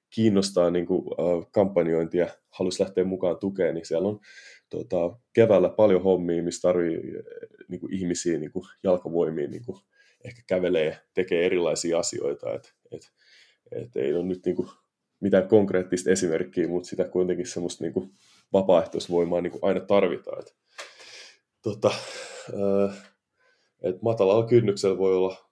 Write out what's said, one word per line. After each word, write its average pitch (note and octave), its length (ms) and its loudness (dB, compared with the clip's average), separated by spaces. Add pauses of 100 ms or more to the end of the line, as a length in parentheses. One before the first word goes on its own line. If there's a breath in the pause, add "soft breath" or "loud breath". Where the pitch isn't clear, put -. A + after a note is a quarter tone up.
kiinnostaa G2 640 2
niinku, F2 480 -2
ö, E2+ 320 0
kampanjointia, E2+ 760 2 (220)
halus F2+ 300 -4
lähteä F#2+ 240 0
mukaan F#2 340 -2
tukeen, F#2+ 380 -2
niin D#2+ 100 -8
siellä F2 220 -2
on G#2+ 120 -4 (500 loud breath)
tota, E2+ 480 -4 (160)
keväällä G2 360 6
paljon G2+ 340 4
hommia, F2 400 2
missä E2+ 180 -6
tarvii, F2 360 0 (180)
ö, - 80 -14 (440)
niinku - 240 -12
ihmisiä F2 480 -2
niinku D2+ 260 -8 (180)
jalkavoimiin D#2+ 680 -2
niinku - 280 -12 (440)
ehkä - 240 -18
kävelee F2+ 380 0
ja D#2 100 -4 (180)
tekee F2+ 320 0
erilaisia E2 540 0
asioita. C#2+ 540 -6
Et, - 200 -12 (180)
et, - 200 -18 (600 soft breath)
et - 240 -10
ei C#2 180 0
ole F2 100 0
nyt F#2 220 -6
niinku - 240 -2 (500)
mitään F#2+ 280 2
konkreettista F#2 640 2
esimerkkiä, E2+ 560 0
mut F2 180 -4
sitä F#2 180 -4
kuitenkin F2+ 440 -2
semmoista - 360 -8
niinku - 260 -6 (440 soft breath)
vapaaehtoisvoimaa F2 880 2
niinku F2 200 -8
aina F#2 180 0
tarvitaan. G2 600 0
Et, - 160 -20 (1040 loud breath)
tota, G#2 300 0 (640 loud breath)
ö, G2 360 0 (920 loud breath)
et F#2 180 -4
matalalla A2+ 440 4
kynnyksellä G#2 520 2
voi F#2+ 180 2
olla F#2 220 0 (140)